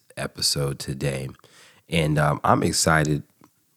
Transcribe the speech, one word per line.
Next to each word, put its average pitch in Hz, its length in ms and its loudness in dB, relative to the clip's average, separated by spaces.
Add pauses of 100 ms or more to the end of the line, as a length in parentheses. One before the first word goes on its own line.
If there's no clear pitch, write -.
(160)
episode - 640 -4
today. 67 500 -6 (600)
And, 76 300 0
um, 73 240 2
I'm - 200 2
excited 78 600 2 (540)